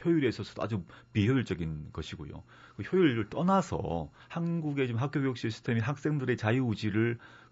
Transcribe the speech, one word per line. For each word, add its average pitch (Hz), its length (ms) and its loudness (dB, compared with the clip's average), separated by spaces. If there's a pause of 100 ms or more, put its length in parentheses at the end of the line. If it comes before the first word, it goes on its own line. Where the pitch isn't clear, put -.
효율에 165 240 4
있어서도 - 360 -4
아주 104 200 -2 (300)
비효율적인 92 800 0
것이고요. 78 500 -12 (340)
그 - 60 -10
효율을 135 460 2
떠나서 120 800 0 (180)
한국의 156 600 -2
지금 117 120 -2
학교 143 220 -2
교육 131 160 0
시스템이 113 420 -2
학생들의 135 580 0
자유의지를 113 840 2 (320)